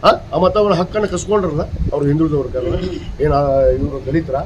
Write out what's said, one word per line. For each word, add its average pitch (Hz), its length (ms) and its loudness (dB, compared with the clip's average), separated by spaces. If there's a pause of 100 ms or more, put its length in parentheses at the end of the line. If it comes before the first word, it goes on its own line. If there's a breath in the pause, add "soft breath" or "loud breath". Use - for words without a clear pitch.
ಆ, 214 60 6 (220)
ಆ 156 100 2
ಮತಗಳ 202 360 4
ಹಕ್ಕನ್ನು 196 340 -2
ಕಸ್ಕೊಂಡ್ರಲ್ಲ 175 500 -2 (280)
ಅವ್ರು 147 180 -2
ಹಿಂದುಳಿದವ್ರ 147 440 0
ಕಾರಣ. - 260 -2 (440)
ಏನ್, 147 160 2
ಆ, - 20 2 (340)
ಇವ್ರು 139 320 -4
ದಲಿತರ? 139 380 -2